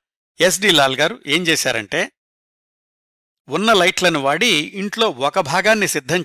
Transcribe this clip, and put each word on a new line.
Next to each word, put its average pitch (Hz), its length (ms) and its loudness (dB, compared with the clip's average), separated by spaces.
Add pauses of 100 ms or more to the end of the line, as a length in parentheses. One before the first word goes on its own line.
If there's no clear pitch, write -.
(400)
ఎస్ 175 200 2
డి 202 120 2
లాల్ 139 240 2
గారు 170 300 -2
ఏం 165 220 -2
చేశారంటే, 139 640 -2 (1400)
ఉన్న 202 240 0
లైట్లను 175 460 2
వాడి 165 540 0
ఇంట్లో 208 360 -2
ఒక 139 300 -2
భాగాన్ని 185 480 0
సిద్ధం 156 380 -4